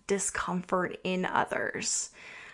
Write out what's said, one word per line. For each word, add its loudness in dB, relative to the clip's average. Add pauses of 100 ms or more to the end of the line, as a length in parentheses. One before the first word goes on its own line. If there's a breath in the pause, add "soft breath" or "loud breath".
discomfort 0
in 2
others. 0 (420 loud breath)